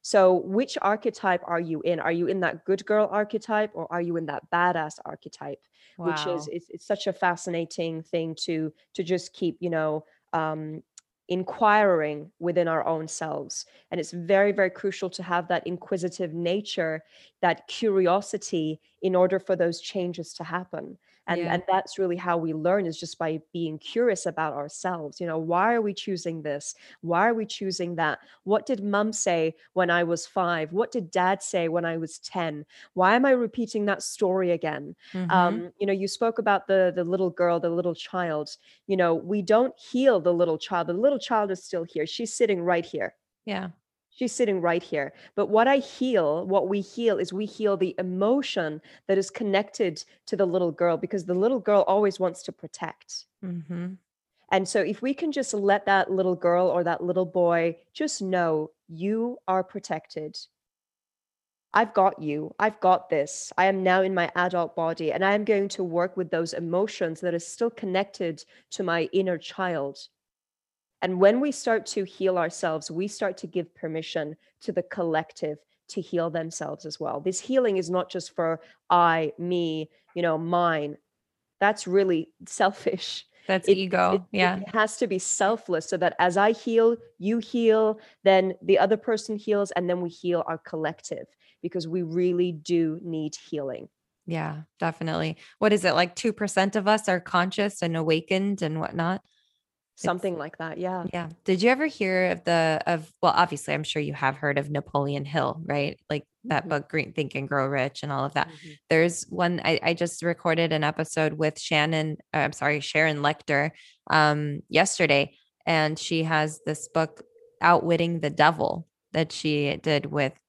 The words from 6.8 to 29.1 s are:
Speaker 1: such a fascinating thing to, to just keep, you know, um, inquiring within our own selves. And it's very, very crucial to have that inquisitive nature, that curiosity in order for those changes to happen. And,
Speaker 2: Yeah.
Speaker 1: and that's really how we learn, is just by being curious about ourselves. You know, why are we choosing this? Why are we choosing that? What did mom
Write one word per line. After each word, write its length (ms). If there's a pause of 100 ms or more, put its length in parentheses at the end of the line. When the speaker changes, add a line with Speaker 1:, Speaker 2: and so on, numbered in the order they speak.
Speaker 1:
such 140
a 60
fascinating 880
thing 320 (100)
to, 280 (220)
to 80
just 280
keep, 300
you 80
know, 340 (300)
um, 500 (460)
inquiring 1000 (100)
within 280
our 180
own 220
selves. 580 (240)
And 120
it's 100
very, 400
very 180 (120)
crucial 300
to 120
have 240
that 180
inquisitive 680
nature, 720 (380)
that 260
curiosity 1120 (200)
in 140
order 240
for 160
those 240
changes 540
to 100
happen. 540 (300)
And, 140
Speaker 2:
Yeah. 120
Speaker 1:
and 140
that's 300
really 200 (100)
how 100
we 160
learn, 320
is 140
just 180
by 240 (100)
being 280
curious 480
about 260
ourselves. 680
You 60
know, 140
why 340
are 80
we 100
choosing 520
this? 320 (260)
Why 260
are 60
we 140
choosing 480
that? 240 (240)
What 240
did 160
mom 280